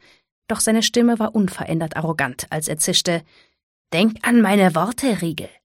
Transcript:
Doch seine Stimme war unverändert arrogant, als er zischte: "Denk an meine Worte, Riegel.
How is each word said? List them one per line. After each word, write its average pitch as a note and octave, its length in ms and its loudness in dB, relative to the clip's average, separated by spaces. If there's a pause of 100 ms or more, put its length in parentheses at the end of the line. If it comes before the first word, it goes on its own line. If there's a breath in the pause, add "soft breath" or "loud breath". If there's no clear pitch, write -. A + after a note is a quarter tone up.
(460 soft breath)
Doch A3 140 -6
seine A3 240 2
Stimme A#3 340 2
war A3 160 -2
unverändert E3 600 -2
arrogant, D#3 540 -4
als D#3 180 -6
er D#3 100 -6
zischte: E3+ 460 -2 (680 soft breath)
"Denk G#3+ 300 0
an A#3+ 180 4
meine F#3+ 360 4
Worte, A3 440 -2
Riegel. E3 300 -6 (140)